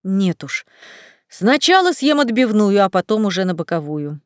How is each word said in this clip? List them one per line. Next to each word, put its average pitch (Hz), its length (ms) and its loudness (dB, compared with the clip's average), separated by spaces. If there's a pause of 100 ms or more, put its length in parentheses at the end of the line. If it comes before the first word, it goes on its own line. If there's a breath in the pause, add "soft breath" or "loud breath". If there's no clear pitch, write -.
Нет 190 420 -2
уж. - 220 -10 (600 loud breath)
Сначала 320 640 2
съем 285 280 0
отбивную, 214 640 2
а 190 60 0
потом 214 340 -2
уже 190 200 -2
на 185 100 -2
боковую. 151 720 -6